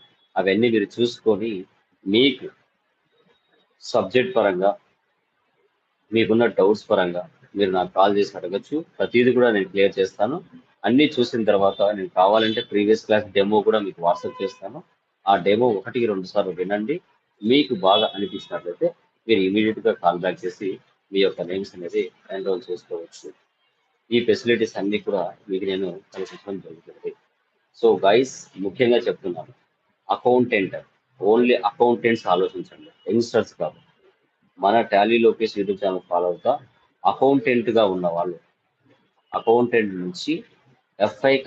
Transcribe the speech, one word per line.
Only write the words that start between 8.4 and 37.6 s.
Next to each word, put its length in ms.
ప్రతిదీ 400
కూడా 180
నేను 160
క్లియర్ 280
చేస్తాను. 360
అన్నీ 180
చూసిన 260
తర్వాత 300
నేను 220
కావాలంటే 420
ప్రీవియస్ 360
క్లాస్ 200
డెమో 300
కూడా 200
మీకు 200
WhatsApp 340
చేస్తాను. 380
ఆ 40
డెమో 200
ఒకటికి 320
రెండు 220
సార్లు 280
వినండి. 340
మీకు 320
బాగా 280
అనిపించినట్లయితే 720
మీరు 220
ఇమీడియట్‌గా 520
కాల్ 220
బ్యాక్ 200
చేసి 260
మీ 120
యొక్క 260
నేమ్స్ 260
అనేది 280
ఎన్రోల్ 320
చేసుకోవచ్చు. 600
ఈ 160
ఫెసిలిటీస్ 520
అన్నీ 260
కూడా 180
మీకు 220
నేను 160
కల్పించడం 520
జరుగుతుంది. 460
So 80
గైస్, 280
ముఖ్యంగా 420
చెప్తున్నాను, 460
అకౌంటెంట్, 680
only 340
అకౌంటెంట్స్ 640
ఆలోచించండి, 580
యంగ్‌స్టర్స్ 520
కాదు. 180
మన 160
Tally 320
లోకేష్ 340
YouTube 240
ఛానల్ 260
ఫాలో 220
అవుతా, 220
అకౌంటెంట్‌గా 840